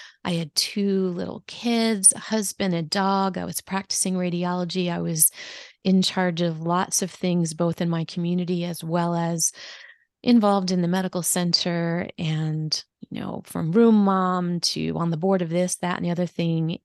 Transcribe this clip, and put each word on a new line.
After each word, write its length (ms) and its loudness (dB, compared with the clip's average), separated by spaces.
I 100 -2
had 200 -4
two 560 0
little 380 -8
kids, 640 2
a 60 -12
husband, 560 -2
a 80 0
dog. 560 0
I 60 -4
was 140 -6
practicing 540 -4
radiology. 800 -2
I 100 -2
was 300 0
in 200 4
charge 380 0
of 200 -2
lots 400 0
of 80 -2
things, 460 0
both 260 0
in 80 0
my 160 0
community 600 -2
as 180 -8
well 320 0
as 360 0
involved 460 4
in 140 2
the 40 2
medical 360 0
center 840 0
and, 640 -2
you 100 -10
know, 240 -8
from 280 -4
room 320 6
mom 560 0
to 320 -2
on 180 0
the 80 0
board 240 2
of 80 -4
this, 280 0
that, 200 -2
and 80 -4
the 60 0
other 160 0
thing. 580 0